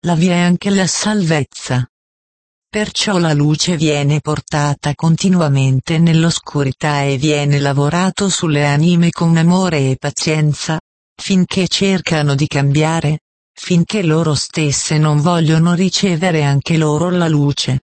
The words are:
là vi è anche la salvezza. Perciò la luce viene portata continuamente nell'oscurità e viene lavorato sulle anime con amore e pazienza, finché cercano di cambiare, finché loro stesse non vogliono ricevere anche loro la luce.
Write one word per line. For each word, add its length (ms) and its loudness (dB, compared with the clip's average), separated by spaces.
là 80 0
vi 140 2
è 100 2
anche 320 0
la 160 0
salvezza. 1000 -2
Perciò 520 -4
la 160 0
luce 420 0
viene 440 0
portata 760 -4
continuamente 1040 0
nell'oscurità 1040 0
e 160 0
viene 400 0
lavorato 720 0
sulle 340 0
anime 460 2
con 260 0
amore 540 2
e 80 -2
pazienza, 840 -2
finché 540 0
cercano 680 0
di 120 0
cambiare, 760 0
finché 500 0
loro 320 0
stesse 640 -2
non 240 2
vogliono 540 2
ricevere 680 0
anche 340 0
loro 320 0
la 180 0
luce. 520 0